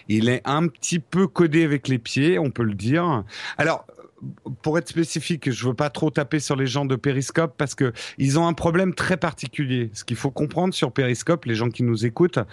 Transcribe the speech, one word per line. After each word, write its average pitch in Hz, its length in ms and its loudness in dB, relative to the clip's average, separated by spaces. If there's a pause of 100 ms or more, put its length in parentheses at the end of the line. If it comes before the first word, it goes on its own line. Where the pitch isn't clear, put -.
Il 110 180 2
est 123 160 2
un 156 240 2
petit - 320 -4
peu 180 280 0
codé 165 360 4
avec 143 240 0
les 131 100 2
pieds, 151 420 0
on 143 120 0
peut 117 120 -2
le 107 100 0
dire. 127 500 0 (340)
Alors, 151 280 0 (760)
pour 156 160 2
être 170 120 -2
spécifique, 156 600 -2
je 120 160 -2
veux 123 80 2
pas 147 160 0
trop 156 200 0
taper 147 320 0
sur 139 160 0
les 135 100 0
gens 139 160 0
de 135 140 0
Periscope 143 600 0
parce 147 160 -2
que 123 200 0 (240)
ils 135 200 2
ont 170 100 4
un 170 60 2
problème 175 400 2
très - 220 -2
particulier. 127 760 -4
Ce - 100 -14
qu'il 117 140 -6
faut 139 120 -2
comprendre 175 440 -2
sur 135 180 -2
Periscope, 131 540 0
les 117 100 0
gens 117 140 0
qui 113 140 -2
nous 117 220 2
écoutent, 151 340 2 (120)